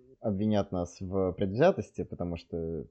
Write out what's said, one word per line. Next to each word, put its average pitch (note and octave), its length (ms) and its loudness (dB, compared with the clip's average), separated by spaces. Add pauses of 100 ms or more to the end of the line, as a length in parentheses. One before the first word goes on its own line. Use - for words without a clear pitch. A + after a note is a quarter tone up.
(200)
обвинят G#2 520 2
нас F2 280 -4
в F#2+ 340 0
предвзятости, G#2 720 2
потому F2 340 -6
что E2 540 -6